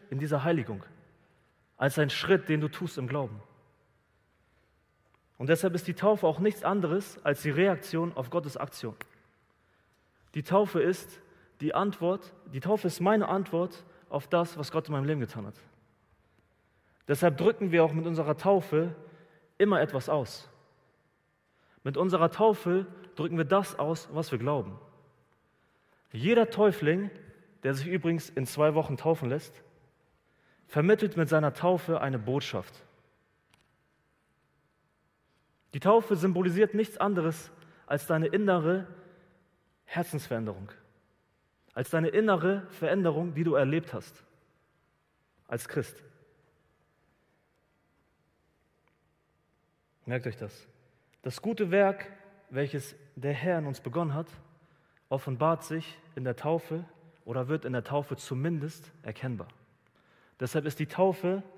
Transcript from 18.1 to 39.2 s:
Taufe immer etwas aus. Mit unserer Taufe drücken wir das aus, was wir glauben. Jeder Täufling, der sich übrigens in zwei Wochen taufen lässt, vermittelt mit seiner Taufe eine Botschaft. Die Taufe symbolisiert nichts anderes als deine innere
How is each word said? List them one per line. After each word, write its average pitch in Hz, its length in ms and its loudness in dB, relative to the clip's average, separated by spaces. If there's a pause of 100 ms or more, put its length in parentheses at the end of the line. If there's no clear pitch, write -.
Taufe 170 600 2 (640)
immer 196 220 4
etwas 139 280 -2
aus. 143 420 -4 (1300)
Mit 139 120 -4
unserer 170 360 4
Taufe 190 540 4 (280)
drücken 165 220 -4
wir 165 80 2
das 190 340 2
aus, 156 340 -2
was 151 200 -4
wir 127 60 0
glauben. 113 380 -2 (1300)
Jeder 220 400 4
Täufling, 190 600 2 (500)
der 135 120 0
sich 139 120 -6
übrigens 165 420 -2
in 131 160 -4
zwei 151 300 2
Wochen 151 220 0
taufen 156 320 0
lässt, - 340 -8 (1040)
vermittelt 190 500 2
mit 160 120 2
seiner 151 260 4
Taufe 170 460 0
eine 135 180 -2
Botschaft. 120 640 -4 (3000)
Die 143 60 -8
Taufe 220 360 6
symbolisiert 185 560 2
nichts 214 240 -2
anderes 175 540 0 (360)
als 143 200 -2
deine 160 200 2
innere 185 600 2 (960)